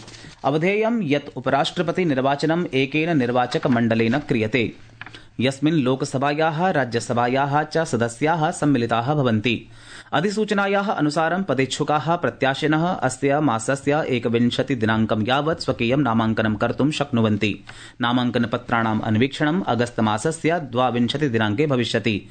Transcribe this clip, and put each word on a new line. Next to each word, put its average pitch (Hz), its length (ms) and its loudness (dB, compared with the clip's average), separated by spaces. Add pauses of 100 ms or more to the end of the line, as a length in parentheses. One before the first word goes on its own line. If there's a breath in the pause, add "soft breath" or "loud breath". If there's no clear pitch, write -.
(440 loud breath)
अवधेयं 202 580 0
यत् 143 360 -2
उपराष्ट्रपतिनिर्वाचनम् 151 1400 0
एकेन 151 420 0
निर्वाचकमण्डलेन 120 1040 2
क्रियते, 117 540 0 (680 loud breath)
यस्मिन् 147 400 2
लोकसभायाः, 147 880 0
राज्यसभायाः 131 920 0
च 160 160 -4
सदस्याः 151 720 0
सम्मिलिताः 120 640 0
भवन्ति। 117 540 2 (440 loud breath)
अधिसूचनायाः 202 800 0
अनुसारं 165 520 0
पदेच्छुकाः 147 760 0
प्रत्याशिनः 147 720 0
अस्य 143 540 0
मासस्य 139 680 0
एकविंशति 120 640 0
दिनाङ्कं 110 520 0
यावत् 147 340 0
स्वकीयं 120 360 0
नामाङ्कनं 113 580 2
कर्तुं 120 360 0
शक्नुवन्ति। 107 680 0 (400 loud breath)
नामाङ्कनपत्राणाम् 120 1000 0
अन्वीक्षणम् 139 640 0
अगस्त 117 340 0
मासस्य 156 600 0
द्वाविंशति 120 680 0
दिनाङ्के 110 380 0
भविष्यति। 117 640 0